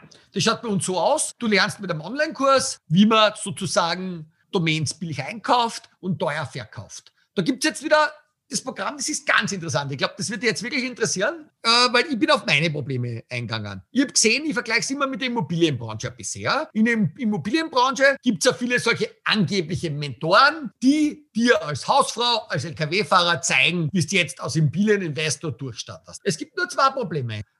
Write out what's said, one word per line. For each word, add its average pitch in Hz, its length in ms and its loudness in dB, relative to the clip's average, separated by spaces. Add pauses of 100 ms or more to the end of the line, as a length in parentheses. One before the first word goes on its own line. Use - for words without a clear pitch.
(340)
das 196 80 -2
schaut 220 180 0
bei 240 80 -8
uns 202 160 -2
so 185 140 -2
aus. 262 400 0
Du 240 80 -4
lernst 202 320 2
mit 196 100 -8
einem 160 120 -4
Online-Kurs, 269 760 0 (100)
wie 190 180 6
man 214 340 6
sozusagen 175 920 -4 (180)
Domains 160 440 0
billig 156 280 -8
einkauft 233 680 -2 (120)
und 175 180 -4
teuer 151 280 -4
verkauft. - 680 -14 (240)
Da 196 60 2
gibt's 254 220 -2
jetzt 311 200 -2
wieder 302 260 4 (380)
das 208 140 -6
Programm, 254 340 -8
das 277 120 -6
ist 294 180 -6
ganz 214 240 2
interessant. 151 400 -4
Ich 143 80 -6
glaub, 180 180 -4
das 160 140 -6
wird 214 100 -6
dir 247 60 -2
jetzt 214 160 0
wirklich 247 220 -4
interessieren, 247 680 -4 (140)
äh, 226 40 0 (220)
weil 233 180 4
ich 277 80 -2
bin 302 140 2
auf 277 160 2
meine 160 240 2
Probleme 120 580 -6
eingegangen. 107 600 -8
Ich 240 120 0
hab 269 120 -2
gesehen, 240 300 2
ich 294 100 -2
vergleich's 233 340 -2
immer 277 200 -2
mit 262 120 -6
der 254 100 -2
Immobilienbranche 139 840 -2
bisher. 170 600 -4
In 220 120 4
der 233 100 4
Im-, 214 240 2
Immobilienbranche 262 1040 2
gibt's 233 240 2
ja 254 60 6
viele 247 260 -2
solche 151 320 0 (140)
angebliche 175 680 0
Mentoren, 190 800 2 (100)
die 294 540 2
dir 254 300 4
als 147 240 -6
Hausfrau, 240 600 2
als 165 160 -4
L-K-W-Fahrer 175 800 0
zeigen, 160 500 2
wie 165 140 2
du 190 80 -2
jetzt 175 260 0
als 135 140 -6
Immobilieninvestor 160 960 0
durchstartest. 117 720 -12
Es - 160 -2
gibt - 180 -12
nur 359 120 -2
zwei 277 220 2
Probleme, 156 500 -6 (200)